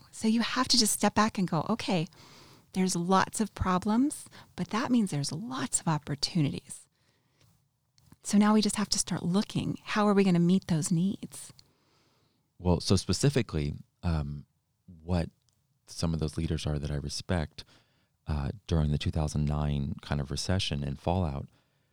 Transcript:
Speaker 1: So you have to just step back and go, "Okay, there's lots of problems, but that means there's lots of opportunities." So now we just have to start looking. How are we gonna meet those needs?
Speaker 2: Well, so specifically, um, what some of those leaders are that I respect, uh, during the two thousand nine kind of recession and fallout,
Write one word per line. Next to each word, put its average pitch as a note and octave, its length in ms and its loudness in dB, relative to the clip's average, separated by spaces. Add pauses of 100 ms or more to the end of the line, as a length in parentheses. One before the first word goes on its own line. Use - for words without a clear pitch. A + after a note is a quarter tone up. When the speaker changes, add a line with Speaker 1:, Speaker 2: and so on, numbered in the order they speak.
(120)
Speaker 1:
So - 160 -4
you A3+ 140 4
have B3+ 260 0
to B3 100 2
just G#3+ 140 6
step - 240 2
back G#3+ 220 2
and F#3 100 2
go, - 220 0
"Okay, E3 400 -2 (640)
there's F#3 240 0
lots F3+ 420 2
of G#3+ 160 -4
problems, G#3 720 0 (320)
but - 140 -6
that D#4 200 -2
means A3+ 200 2
there's C#3+ 200 -2
lots B3 480 -4
of - 80 -8
opportunities." - 920 -2 (1400)
So - 140 2
now G#3 160 6
we G#3+ 80 6
just G3+ 140 0
have G#3 140 -2
to G3 100 0
start - 240 -4
looking. F3 640 -2
How G#3 200 0
are G#3 80 4
we G3 120 4
gonna F3+ 120 4
meet F3 300 4
those D#3 240 0
needs? - 640 -2 (1080)
Speaker 2:
Well, F2 220 2
so G2 160 4
specifically, F2+ 800 0 (280)
um, D2 400 -2 (580)
what E2+ 280 -2 (580)
some - 260 -4
of E2 60 -2
those D2+ 180 -4
leaders D#2+ 280 -2
are D2+ 140 -2
that C#2 120 -4
I D2 40 -4
respect, D2 680 -6 (640)
uh, D2 240 -4 (180)
during D#2 240 2
the D2 60 2
two - 140 -2
thousand D2+ 340 0
nine D2 560 -2
kind D2 200 -4
of C#2 100 -6
recession D2+ 520 -2
and C#2+ 160 -6
fallout, E2+ 480 -2 (460)